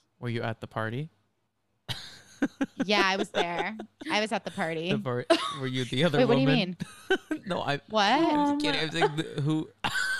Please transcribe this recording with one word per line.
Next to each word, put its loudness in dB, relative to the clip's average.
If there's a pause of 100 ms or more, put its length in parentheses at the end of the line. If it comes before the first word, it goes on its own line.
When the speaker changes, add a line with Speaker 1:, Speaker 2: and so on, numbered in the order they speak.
(180)
Speaker 1:
Were -8
you -2
at -6
the -12
party? -6 (800)
<laughs> -6 (880)
Speaker 2:
Yeah, 4
I 2
was -4
there. -2 (360)
I 2
was 0
at -2
the -8
party. -2
Speaker 1:
The 2
par-, -2 (340)
were -4
you -2
the 2
other 2
Speaker 2:
Wait, 6
what 6
do 4
you 4
Speaker 1:
woman? 2 (540)
Speaker 2:
mean? -6
Speaker 1:
<laughs> -14
No, -4
I, -2
Speaker 2:
What? 4
Speaker 1:
I'm 4
just 4
Speaker 3:
Um, 0
Speaker 1:
kidding. 0
I 0
was -6
like, 2
the, -4
who, 0
<laughs> -20
I 0 (300)